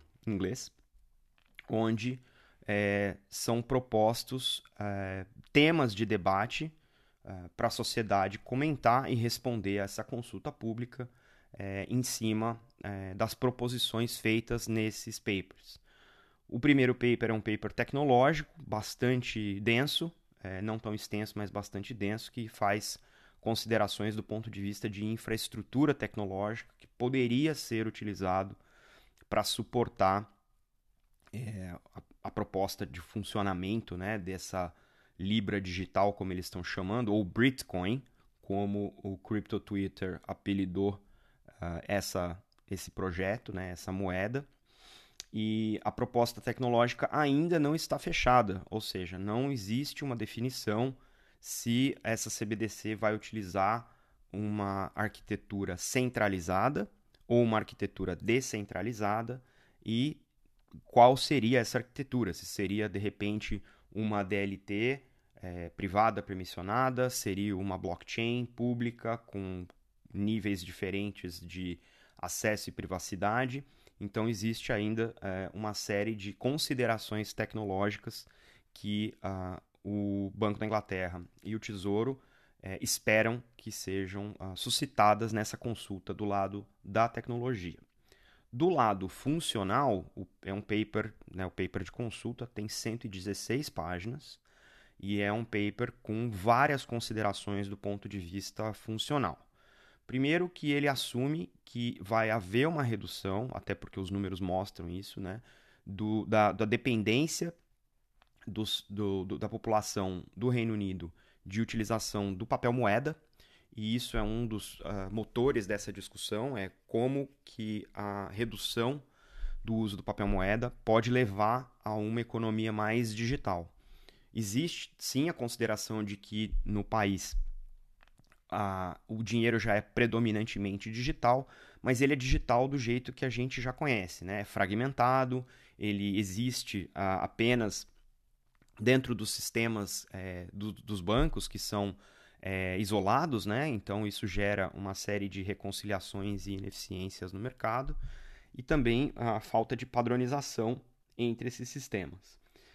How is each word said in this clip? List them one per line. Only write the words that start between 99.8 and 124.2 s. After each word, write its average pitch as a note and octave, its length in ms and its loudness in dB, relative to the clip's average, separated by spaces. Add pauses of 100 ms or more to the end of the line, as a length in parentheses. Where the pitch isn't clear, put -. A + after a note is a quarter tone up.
Primeiro D#3 440 2
que D3+ 200 -4
ele C#3+ 180 2
assume C#3 640 -2 (140)
que A#2+ 360 -4
vai A2 300 2
haver A2 380 2
uma D#3 140 0
redução, G#2+ 720 -2
até - 220 -4
porque - 260 -10
os F#2 100 -4
números F#2+ 300 -4
mostram F#2 500 -4
isso, F#2 280 -10
né, G2 220 -8 (460)
do, G#2+ 400 0
da, G#2+ 260 6
da G2+ 120 0
dependência A#2 880 2 (920)
dos, G#2 420 -4
do, G2 380 0
do, F#2 120 -6
da A2 80 -2
população G#2 800 0 (100)
do A#2+ 140 0
Reino A#2 240 4
Unido F#2 400 -2 (320)
de G2 160 -2
utilização G#2+ 720 0
do F#2+ 140 -4
papel B2 260 2
moeda, B2 420 4 (600)
e A2 180 0
isso B2 220 -2
é A2+ 60 2
um A2 240 0
dos, G#2+ 400 -6
ah, F#2+ 240 -4
motores A2+ 560 0
dessa G2+ 260 -4
discussão, A2 640 -6
é F#2+ 160 -6 (140)
como C3+ 420 0 (160)
que G#2+ 480 -6
a G2+ 380 -6
redução A#2 720 -2 (600)
do A2+ 120 -2
uso G#2+ 240 0
do - 40 -10
papel G#2 240 -2
moeda G2+ 440 2 (120)
pode A2+ 280 6
levar A#2+ 760 2
a G#2+ 80 -4
uma G#2+ 300 -2
economia A2 500 -2
mais A2 420 0
digital. G#2+ 560 -2 (640)